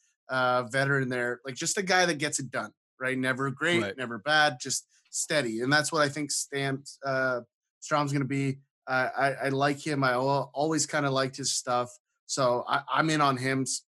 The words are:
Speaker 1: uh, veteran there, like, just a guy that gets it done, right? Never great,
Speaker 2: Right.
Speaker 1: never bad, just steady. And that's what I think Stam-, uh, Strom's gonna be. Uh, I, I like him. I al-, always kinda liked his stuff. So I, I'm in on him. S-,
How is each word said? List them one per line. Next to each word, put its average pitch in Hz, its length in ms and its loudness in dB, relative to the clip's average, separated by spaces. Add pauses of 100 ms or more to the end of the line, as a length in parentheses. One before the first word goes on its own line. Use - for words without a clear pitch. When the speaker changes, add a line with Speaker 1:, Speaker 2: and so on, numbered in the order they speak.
(280)
Speaker 1:
uh, 127 360 2
veteran 135 440 0
there, 123 360 -2
like, 135 100 -8
just 165 240 -4
a 202 40 0
guy 185 220 4
that 165 140 0
gets 147 220 -2
it 127 100 -8
done, 107 220 -6 (280)
right? 131 160 -2
Never 131 340 0
great, 165 320 0
Speaker 2:
Right. 98 140 -6
Speaker 1:
never 117 220 -6
bad, 151 420 2
just - 260 -6 (240)
steady. 120 500 -2
And 131 120 0
that's 151 200 4
what 156 100 4
I 143 60 4
think 143 240 -6
Stam-, 139 500 -4 (220)
uh, 131 380 0 (380)
Strom's 147 320 0
gonna 143 120 0
be. 139 340 -2 (300)
Uh, 127 280 2
I, 135 180 2
I 131 160 -4
like 139 340 0
him. 143 180 0
I 127 100 4
al-, 135 400 0
always 151 320 0
kinda 143 260 0
liked 131 260 -2
his 135 180 -4
stuff. 123 420 -2 (320)
So 123 380 2
I, 135 160 0 (100)
I'm 151 180 2
in 156 100 2
on 139 160 4
him. 135 260 0
S-, - 200 -6 (140)